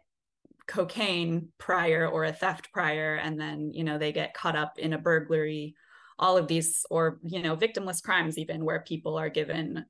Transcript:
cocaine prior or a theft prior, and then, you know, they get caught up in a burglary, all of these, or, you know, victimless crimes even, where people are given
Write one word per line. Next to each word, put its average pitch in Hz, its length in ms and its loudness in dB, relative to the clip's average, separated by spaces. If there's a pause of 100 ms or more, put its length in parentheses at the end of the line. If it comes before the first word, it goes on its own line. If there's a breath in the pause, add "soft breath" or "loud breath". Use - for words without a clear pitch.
(680)
cocaine 175 840 0 (100)
prior 170 480 4
or 160 160 0
a 156 100 0
theft - 380 -4
prior, 156 440 0
and 156 240 -2
then, 151 340 -4
you 165 100 -4
know, 151 140 0
they 151 140 0
get 156 220 -2
caught 165 220 -2
up 151 240 -2
in 160 140 0
a 151 40 -2
burglary, 156 800 0 (420 loud breath)
all 185 200 6
of 160 100 2
these, 160 420 2
or, 165 340 2
you 170 200 -6
know, 160 120 0
victimless 190 460 -2
crimes 165 360 0
even, 160 280 -4
where 160 140 0
people 160 380 -4
are 160 120 -2
given 156 600 -4